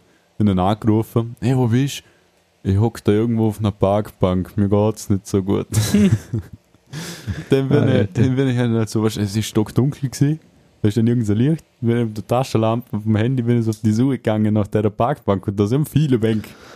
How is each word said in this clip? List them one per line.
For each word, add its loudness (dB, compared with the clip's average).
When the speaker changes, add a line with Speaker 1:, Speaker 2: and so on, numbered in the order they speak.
Speaker 1:
Und 2
dann 2
angerufen, 0
hey, 0
wo 2
bist 0
du? 0
Ich 2
hock -2
da 2
irgendwo 2
auf -4
einer 0
Parkbank, -2
mir 2
geht's 0
nicht -2
so 0
gut. -2
<laughs> 0
Dann 2
bin 4
ich, 2
Speaker 2:
Alter. 0
Speaker 1:
dann 2
bin 2
ich 0
halt 0
so, 0
weißt, 0
es -2
ist -2
stockdunkel -2
gewesen. 0
Da 2
ist 0
dann 2
irgend 0
so 2
Licht. 0
Bin 0
mit -10
der -8
Taschenlampe -2
auf -6
dem 2
Handy -2
bin 0
ich -2
so -2
auf -6
die 2
Suche 0
gegangen 0
nach 0
der 0
Parkbank -2
und -4
da 2
sind 0
viele 2
Bänke. -2